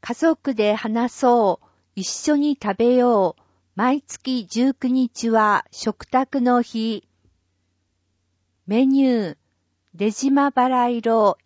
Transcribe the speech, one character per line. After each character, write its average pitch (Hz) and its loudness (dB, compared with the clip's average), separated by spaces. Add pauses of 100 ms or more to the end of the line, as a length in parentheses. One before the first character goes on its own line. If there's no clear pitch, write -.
家 - -10
族 311 0
で 208 0
話 233 -4
そ 240 2
う、 - -20 (280)
一 190 -8
緒 - -2
に 285 0
食 196 -4
べ 240 2
よ 233 2
う。 - -20 (320)
毎 254 -2
月 254 -8
十 254 0
九 254 -6
日 247 -2
は 214 0
食 - -8
卓 262 -2
の 247 2
日。 226 -6 (1600)
メ 226 0
ニ 269 2
ュ 226 0
ー、 - -16 (580)
出 202 -2
島 277 0
バ 254 0
ラ 247 0
色 226 2